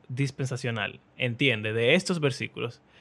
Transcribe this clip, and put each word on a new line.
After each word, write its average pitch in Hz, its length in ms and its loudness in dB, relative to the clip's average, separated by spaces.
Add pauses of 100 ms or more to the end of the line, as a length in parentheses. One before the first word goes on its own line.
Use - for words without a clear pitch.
dispensacional, 127 920 -4 (180)
entiende 113 560 2
de 117 220 4
estos 185 260 0
versículos 117 600 -4 (200)